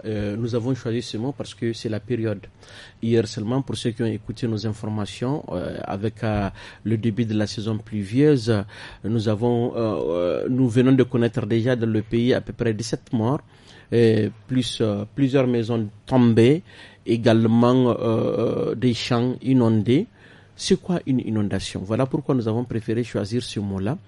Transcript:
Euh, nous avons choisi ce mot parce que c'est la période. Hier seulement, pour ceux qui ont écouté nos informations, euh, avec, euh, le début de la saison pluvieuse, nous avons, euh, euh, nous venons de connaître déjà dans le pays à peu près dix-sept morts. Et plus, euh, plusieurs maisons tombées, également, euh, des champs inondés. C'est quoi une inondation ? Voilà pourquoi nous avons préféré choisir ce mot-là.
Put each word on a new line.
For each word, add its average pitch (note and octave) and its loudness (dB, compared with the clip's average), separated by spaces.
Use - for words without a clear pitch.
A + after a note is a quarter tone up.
Euh, G#2 -4
nous A#2 -4
avons A#2+ 0
choisi A#2 -4
ce A#2 -10
mot B2 -4
parce - -12
que A#2 -4
c'est A2+ -8
la G#2 -4
période. A2 -4
Hier A2+ 2
seulement, A#2 -2
pour A2 -6
ceux - -4
qui A#2 -4
ont - 0
écouté G#2+ -4
nos A2 -2
informations, G#2+ -6
euh, E2+ -6
avec, G#2+ -6
euh, G#2 -2
le A2 0
début A2+ -2
de A2 -2
la G#2 0
saison A2 -6
pluvieuse, A2+ 2
nous G#2+ 0
avons, A#2+ 0
euh, F2 -2
euh, - -2
nous B2+ 2
venons B2+ 4
de B2+ 6
connaître A#2 0
déjà A2+ 0
dans A2+ -2
le G#2+ 0
pays A#2 2
à G2 0
peu - -14
près A#2+ -2
dix-sept - -6
morts. A2+ 0
Et A2 4
plus, - -2
euh, G#2 -2
plusieurs C3+ 2
maisons A#2 0
tombées, B2 6
également, A#2 4
euh, A2+ 0
des A#2+ 2
champs A#2+ -2
inondés. A#2+ 4
C'est - 2
quoi F3 -4
une C3 2
inondation ? G2 -4
Voilà A2 0
pourquoi C3+ -2
nous A2+ 0
avons A#2 -2
préféré A2+ -4
choisir A2+ -4
ce - -8
mot-là. G2+ -4